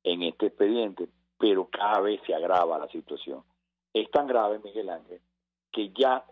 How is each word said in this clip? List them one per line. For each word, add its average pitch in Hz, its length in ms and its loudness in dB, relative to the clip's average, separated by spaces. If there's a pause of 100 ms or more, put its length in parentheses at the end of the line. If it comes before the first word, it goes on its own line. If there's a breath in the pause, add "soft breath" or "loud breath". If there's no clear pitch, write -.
en 87 200 -2
este 85 240 -2
expediente, 101 600 0 (300)
pero 95 320 2
cada 104 320 0
vez 104 240 0
se - 80 -4
agrava 82 460 2
la 73 100 -8
situación. 71 540 -12 (500)
Es 107 180 -2
tan 143 160 2
grave, 107 320 2
Miguel 104 300 -8
Ángel, 87 320 -14 (500)
que 104 200 -4
ya 131 400 2